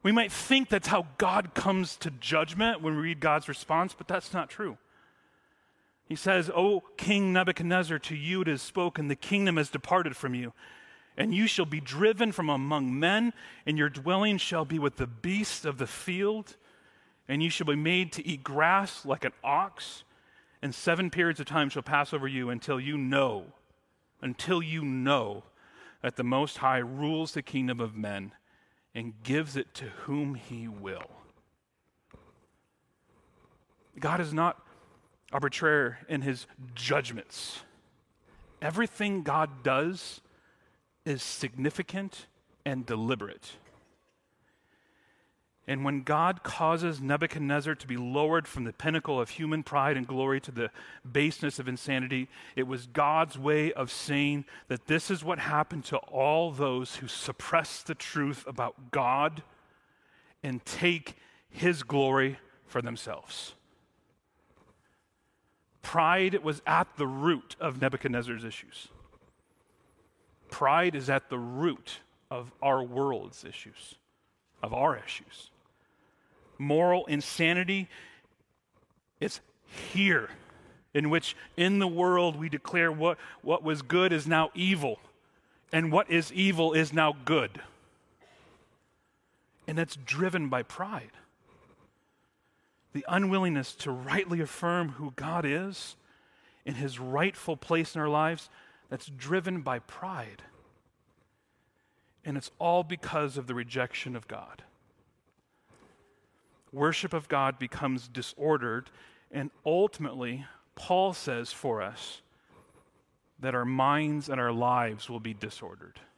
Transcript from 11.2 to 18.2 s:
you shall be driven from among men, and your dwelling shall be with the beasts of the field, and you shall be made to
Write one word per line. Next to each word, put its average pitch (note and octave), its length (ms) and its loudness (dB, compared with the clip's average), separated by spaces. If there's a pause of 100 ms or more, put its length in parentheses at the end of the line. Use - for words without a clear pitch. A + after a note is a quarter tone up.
you G#3+ 140 4
shall G3 160 2
be D3+ 160 -2
driven F#3+ 540 2
from D#3+ 160 0
among C#3 500 0
men, G#3+ 320 4 (340)
and D3+ 120 0
your D3 100 4
dwelling F#3 500 2
shall D#3+ 280 0
be D#3 120 -2
with D3 200 0
the B2+ 100 -2
beasts F3+ 560 -4
of C#3+ 140 -4
the B2+ 100 -2
field, G3+ 720 -2 (720)
and C#3+ 120 2
you E3 80 4
shall D#3 180 -2
be - 100 4
made F3 340 2
to - 160 -8